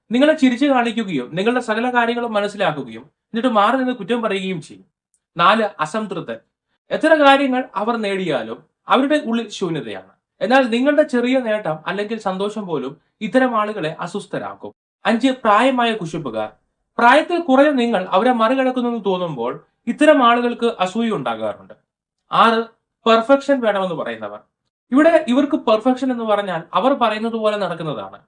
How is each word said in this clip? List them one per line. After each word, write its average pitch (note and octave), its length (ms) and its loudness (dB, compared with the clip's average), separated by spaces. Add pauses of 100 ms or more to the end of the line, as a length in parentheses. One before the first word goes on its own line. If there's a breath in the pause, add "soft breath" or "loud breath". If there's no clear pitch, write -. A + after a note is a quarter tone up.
(120)
നിങ്ങളെ C#4+ 200 4
ചിരിച്ചു C4 340 2
കാണിക്കുകയും G#3+ 680 -2
നിങ്ങളുടെ A#3 240 0
സകല A#3+ 340 -2
കാര്യങ്ങളും A#3 380 -2
മനസ്സിലാക്കുകയും E3+ 680 -4
എന്നിട്ട് - 460 -6
മാറി A3 280 4
നിന്ന് B3+ 160 -2
കുറ്റം A3+ 300 -4
പറയുകയും F#3+ 400 -4
ചെയ്യും. G2 220 -20 (520)
നാല്, G3+ 320 2 (120)
അസംതൃപ്തൻ. F3 560 -8 (540)
എത്ര D4 240 2
കാര്യങ്ങൾ C4+ 500 4 (100)
അവർ A3 220 -2
നേടിയാലും E3+ 680 -4 (240)
അവരുടെ C#4 360 2
ഉള്ളിൽ A3+ 240 -2
ശൂന്യതയാണ്. C#3+ 640 -8 (300)
എന്നാൽ B3 280 2
നിങ്ങളുടെ C#4 340 2
ചെറിയ B3+ 360 0
നേട്ടം G#3+ 380 -2 (100)
അല്ലെങ്കിൽ G#3 320 -4
സന്തോഷം G3+ 480 -6
പോലും D3 300 -6 (240)
ഇത്തരം A#3+ 400 0
ആളുകളെ G3+ 400 -4
അസ്വസ്ഥരാക്കും. B2 760 -10 (320)
അഞ്ച്, A3+ 220 2
പ്രായമായ A#3+ 640 2
കുശുമ്പുകാർ. C3+ 560 -6 (500)
പ്രായത്തിൽ D#4 420 4
കുറഞ്ഞ C#4 280 4
നിങ്ങൾ A#3 420 0
അവരെ A3 220 2
മറികടക്കുന്നെന്ന് A#3+ 720 0
തോന്നുമ്പോൾ D#3 580 -4 (220)
ഇത്തരം D4 360 4
ആളുകൾക്ക് A#3+ 580 2
അസൂയ A3 300 -2
ഉണ്ടാകാറുണ്ട്. A2 640 -6 (580)
ആറ്, A3+ 320 4 (440)
പെർഫെക്ഷൻ C4 520 4
വേണമെന്ന് G3 340 -2
പറയുന്നവർ. A2 440 -10 (540)
ഇവിടെ D#4+ 360 6
ഇവർക്ക് C#4+ 280 2
പെർഫെക്ഷൻ B3+ 560 0
എന്ന് A#3 120 -6
പറഞ്ഞാൽ G3+ 380 -2 (120)
അവർ A#3+ 200 2
പറയുന്നത് A3 380 -2
പോലെ G#3+ 240 0
നടക്കുന്നതാണ്. E3 720 -8